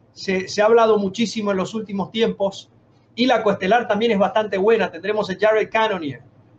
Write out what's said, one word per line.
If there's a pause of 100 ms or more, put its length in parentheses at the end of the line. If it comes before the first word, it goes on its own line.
(120)
se,
se
ha
hablado
muchísimo
en
los
últimos
tiempos (440)
y
la
coestelar
también
es
bastante
buena.
Tendremos
a
Jared
Cannonier, (380)